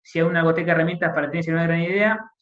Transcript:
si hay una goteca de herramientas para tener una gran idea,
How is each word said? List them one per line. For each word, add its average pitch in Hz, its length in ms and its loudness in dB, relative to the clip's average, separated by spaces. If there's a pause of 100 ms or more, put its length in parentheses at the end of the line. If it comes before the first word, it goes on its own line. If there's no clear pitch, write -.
si - 180 -6
hay 165 60 4
una 170 160 0
goteca 165 260 2
de 170 40 0
herramientas 165 420 0
para 147 160 -2
tener 165 220 -4
una 165 120 0
gran 170 180 0
idea, 202 360 0 (240)